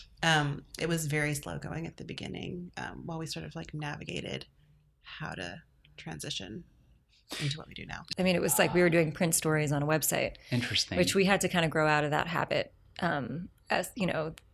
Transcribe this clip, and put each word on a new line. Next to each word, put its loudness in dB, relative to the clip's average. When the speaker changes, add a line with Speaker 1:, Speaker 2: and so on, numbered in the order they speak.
Speaker 1:
Um, 4
it -2
was 0
very 0
slow -6
going -8
at -12
the -14
beginning, -8
um, -8
while -6
we -6
sort -8
of, -12
like, -12
navigated -8
how -10
to -10
transition -10
into -2
what -14
we -18
do -12
now. -10
Speaker 2:
I 2
mean, 4
it 2
was 2
like 4
we 6
were 8
doing 6
print 2
stories 2
on 2
a 0
website, 2
Speaker 3:
Interesting. 0
Speaker 2:
which 4
we 6
had 6
to 2
kind 2
of 2
grow 4
out 4
of 0
that 2
habit. 0
Um, -2
as, 0
you 0
know, -2